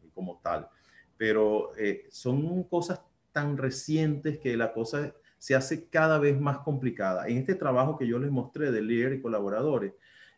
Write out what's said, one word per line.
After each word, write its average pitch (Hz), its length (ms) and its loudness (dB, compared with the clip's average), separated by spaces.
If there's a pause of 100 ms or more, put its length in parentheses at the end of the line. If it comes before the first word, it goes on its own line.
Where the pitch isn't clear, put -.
(140)
como 90 280 -10
tal. 80 280 -4 (480)
Pero, 107 580 2
eh, 104 340 -2
son 160 540 -2
cosas 175 380 -4 (320)
tan 147 240 -2
recientes 147 840 -2
que 120 160 -2
la 117 160 0
cosa 143 420 -4 (240)
se - 160 -2
hace 135 360 0
cada 160 280 6
vez 143 220 4
más 143 200 0
complicada. 107 680 -2
En 120 100 0
este 135 180 0
trabajo 139 420 2
que 127 100 -2
yo 117 120 0
les 143 120 -2
mostré 135 400 -2
de 110 100 0
Lear 117 300 0
y 135 100 -4
colaboradores, 113 720 0 (440)